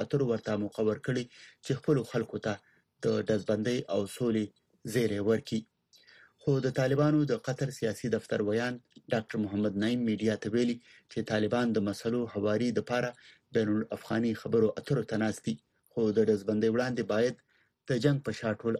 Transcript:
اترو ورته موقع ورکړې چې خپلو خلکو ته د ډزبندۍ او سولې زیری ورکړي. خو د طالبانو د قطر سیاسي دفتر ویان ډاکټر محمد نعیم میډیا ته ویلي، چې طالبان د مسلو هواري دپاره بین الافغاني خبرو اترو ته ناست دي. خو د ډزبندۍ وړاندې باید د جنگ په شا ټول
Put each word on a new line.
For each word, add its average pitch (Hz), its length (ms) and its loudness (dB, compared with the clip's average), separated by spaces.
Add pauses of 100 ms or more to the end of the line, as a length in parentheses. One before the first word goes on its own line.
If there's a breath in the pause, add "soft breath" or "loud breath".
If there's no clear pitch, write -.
اترو 139 240 0
ورته 107 380 -2
موقع 110 240 -4
ورکړې 123 340 -2 (400 loud breath)
چې - 160 -2
خپلو 139 320 2
خلکو - 340 -4
ته 104 80 0 (480 soft breath)
د 117 40 0 (220)
ډزبندۍ 110 500 0 (140)
او 101 80 2 (160)
سولې 110 280 0 (400)
زیری 107 440 0
ورکړي. 110 320 0 (840 loud breath)
خو 143 100 2 (120)
د 131 140 0
طالبانو 143 400 4 (120)
د 120 40 2 (120)
قطر 131 280 -2
سیاسي 110 380 -2
دفتر 110 300 -2
ویان 117 320 0 (380)
ډاکټر 113 300 -2
محمد 101 400 0
نعیم 120 240 2
میډیا 107 360 2
ته 107 120 -2
ویلي، 120 220 2 (340 loud breath)
چې - 80 -6 (120)
طالبان 110 420 2
د 107 160 0
مسلو 113 320 -2 (140)
هواري 107 340 0 (100)
دپاره 123 320 -2 (460 loud breath)
بین 110 180 2
الافغاني 113 680 -2
خبرو 110 300 2 (100)
اترو 123 300 0
ته 113 120 -2
ناست 107 240 -2
دي. 113 80 -2 (360)
خو - 100 -4 (160)
د - 20 2 (100)
ډزبندۍ 107 440 2
وړاندې 123 300 0 (100)
باید 117 240 2 (520 soft breath)
د 123 160 0
جنگ 143 200 4
په 110 140 -4
شا 113 120 -2 (120)
ټول 113 180 0